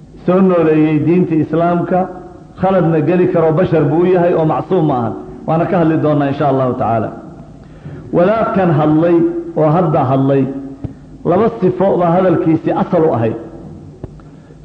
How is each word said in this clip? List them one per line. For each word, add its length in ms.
soo 160
nooleeyey 640
diinta 300
Islaamka, 640
khaladna 400
geli 320
karo, 200
bashar 300
buu 200
u 20
yahay 280
oo 120
macsuum 420
ma 120
ahan. 140
Waana 180
ka 140
hadli 180
doonaa 320
insha 180
Allahu 260
tacaala. 360
Wadaadkan 560
hadlay 360
oo 120
hadda 340
hadlay, 400
laba 220
sifo 360
baa 140
hadalkiisii 600
asal 320
u 100
ahayd. 220